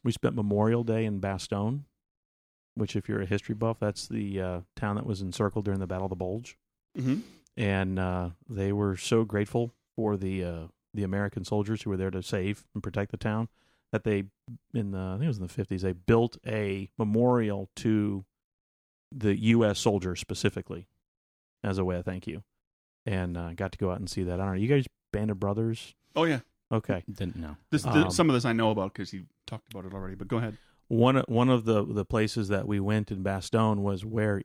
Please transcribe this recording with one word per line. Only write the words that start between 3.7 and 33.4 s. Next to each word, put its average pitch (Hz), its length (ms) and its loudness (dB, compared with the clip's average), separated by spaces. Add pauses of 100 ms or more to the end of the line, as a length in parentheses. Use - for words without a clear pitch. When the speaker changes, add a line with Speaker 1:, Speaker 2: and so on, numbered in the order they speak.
Speaker 1:
that's - 260 -4
the, 101 340 -4
uh, 90 200 -4 (160)
town 104 200 -2
that 110 100 -4
was 98 140 -4
encircled 98 440 -2
during 98 160 0
the 92 60 -4
Battle 92 200 -4
of 92 40 -4
the 90 60 -4
Bulge. 92 400 -6 (400)
Speaker 2:
Mm-hmm. 131 240 0 (360)
Speaker 1:
And, 95 420 0
uh, 90 320 -2 (180)
they 98 240 -2
were 101 240 0
so 113 280 2
grateful 110 480 -2 (240)
for 107 200 0
the, 95 280 -4
uh, 85 160 -6 (320)
the 104 120 -4
American 98 400 -2
soldiers 104 380 -2
who 107 80 -4
were 95 60 0
there 95 140 0
to 92 120 -4
save 101 420 -4 (100)
and 101 80 -6
protect 101 280 -4
the 110 60 -6
town 110 320 -2 (440)
that 107 120 -2
they, 101 200 0 (500)
in 104 180 -2
the, 95 60 -6
I 92 140 -4
think 110 120 -4
it 165 40 0
was 123 100 0
in 92 40 -6
the 90 100 -6
fifties, 95 300 -4
they 92 100 0
built 113 440 4 (100)
a 104 520 -2
memorial 110 800 2
to 104 480 2 (880)
the 104 280 2
U 113 240 6
S 104 140 2
soldiers 95 420 0
specifically - 680 -4 (760)
as 98 160 -2
a 95 60 2
way 90 120 0
of 87 80 -4
thank 95 220 -6
you. 78 160 -10 (640)
And, 90 320 -2
uh, 85 180 -6
got 95 180 -4
to - 60 -14
go 92 120 0
out 90 80 -4
and 92 120 -6
see 95 140 -4
that. 90 160 -2
I 95 40 -2
don't 95 100 -2
know. 95 60 0
You 113 80 0
guys 139 180 4 (260)
Band 107 180 0
of 98 80 -2
Brothers? 110 560 -2 (200)
Speaker 2:
Oh, 160 100 4
yeah. 147 160 2 (320)
Speaker 1:
Okay. 104 380 0
Speaker 3:
Didn't 92 260 -6
know. 78 200 -8 (140)
Speaker 2:
This, 151 120 2
the, 120 240 4
Speaker 1:
Um, 90 40 0
Speaker 2:
some 160 200 4
of 131 40 6
this 117 120 4
I 117 80 2
know 113 160 4
about 101 240 -2
'cause 98 180 -8
you 92 140 -12 (200)
talked - 260 -14
about 95 120 -12
it 92 100 -12
already, 95 200 -8
but 98 140 -10
go 117 100 0
ahead. 110 180 -4 (320)
Speaker 1:
One, 123 400 6
one 120 220 6
of 117 160 6
the, 107 180 4
the 101 220 -2
places 110 420 0
that 98 180 0
we 101 140 0
went 104 320 2
in 95 100 -4
Bastogne 101 600 2